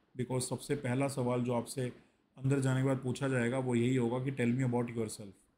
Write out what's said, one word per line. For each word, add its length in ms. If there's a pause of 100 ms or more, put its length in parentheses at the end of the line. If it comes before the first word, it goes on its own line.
(180)
because 240
सबसे 340
पहला 320
सवाल 340
जो 120
आपसे 380 (460)
अंदर 220
जाने 220
के 60
बाद 100
पूछा 300
जाएगा 320
वो 160
यही 200
होगा 300
कि 60
"Tell 240
me 100
about 260
yourself"। 440 (220)